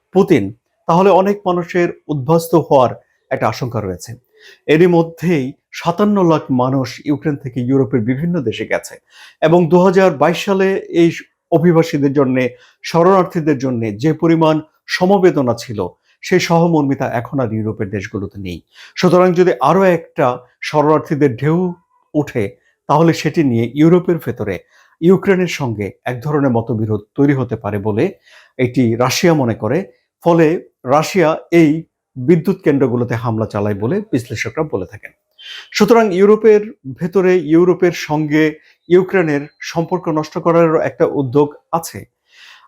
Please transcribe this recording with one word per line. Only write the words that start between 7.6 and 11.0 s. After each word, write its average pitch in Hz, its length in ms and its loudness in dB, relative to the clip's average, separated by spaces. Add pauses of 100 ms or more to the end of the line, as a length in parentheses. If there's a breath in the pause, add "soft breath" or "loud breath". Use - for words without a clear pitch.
ইউরোপের 127 400 0
বিভিন্ন 131 400 -4
দেশে 110 260 -6
গেছে - 280 -6 (480 soft breath)
এবং 165 260 4
দু 175 100 4
হাজার 185 380 4
বাইশ 160 280 0
সালে 190 240 0 (220)
এই 170 180 2 (440)